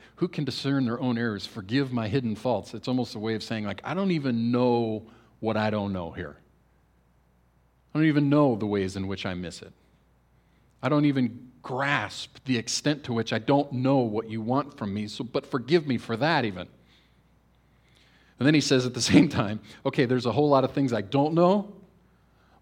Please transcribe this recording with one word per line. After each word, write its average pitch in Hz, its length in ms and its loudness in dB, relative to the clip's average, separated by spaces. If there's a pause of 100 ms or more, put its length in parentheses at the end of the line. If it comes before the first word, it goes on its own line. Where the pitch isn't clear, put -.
(180)
"Who 175 120 -2
can 151 160 -4
discern 135 400 0
their 117 160 -2
own 123 160 0
errors? 110 280 -4
Forgive 123 460 -2
my 117 160 -2
hidden 117 280 -2
faults." 104 380 -4
It's 110 140 -10
almost 127 280 -2
a 110 40 -8
way 110 160 -2
of 104 80 -6
saying, 110 220 -4
like, 101 180 -6
"I 143 100 -6
don't 190 180 0
even 123 380 0
know 120 560 2 (340)
what 110 180 -2
I 107 120 2
don't 101 220 -2
know 87 200 -6
here. 78 260 -12 (1600)
I 147 40 -2
don't 156 100 4
even 147 220 4
know 143 260 4
the 104 100 -4
ways 98 300 -2
in 98 120 -4
which 98 180 -6
I 95 80 -4
miss 90 280 -10
it. 92 120 -20 (1080)
I 127 60 -4
don't 147 160 4
even 131 480 0 (100)
grasp 131 840 -4
the 123 120 0
extent - 480 -2
to 127 80 -4
which 113 200 -2
I 113 60 0
don't 139 340 2
know 131 240 2
what 110 320 0
you 110 100 -6
want 135 380 -2
from 101 160 -6
me, 107 140 -4
so, - 180 -10
but 135 200 -4
forgive 147 400 0
me 127 120 0
for - 180 -4
that 139 300 2
even." 92 240 -8 (1700)
And 123 80 2
then 156 60 6
he 147 80 6
says 131 240 2
at 120 80 -4
the 120 80 -6
<laughs> - 120 2
same 170 140 8
time, 107 320 -2 (260)
"Okay, 135 200 2
there's 120 200 0
a 120 60 2
whole 147 160 2
lot 135 160 6
of 127 80 -2
things 135 220 0
I 107 80 0
don't 139 320 0
know, 180 400 4 (880)